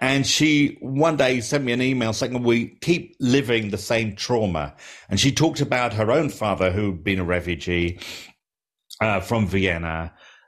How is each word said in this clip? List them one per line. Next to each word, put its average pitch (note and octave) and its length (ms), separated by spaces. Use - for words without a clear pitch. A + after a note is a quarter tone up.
and C3+ 240
she D3 560
one D3 360
day C3 240
sent C#3 240
me A#2+ 80
an B2 100
email B2+ 300
saying, B2 300
"We A#2 380
keep - 380
living A#2+ 520
the G2+ 80
same A2+ 360
trauma." F#2 600
And G2+ 100
she C3+ 140
talked D#3 280
about B2 340
her G#2+ 180
own D3+ 160
father, F#2 420
who'd F#2+ 320
been F#2+ 160
a F2+ 60
refugee, F2 760
uh, G#2+ 200
from A2 260
Vienna. E2+ 680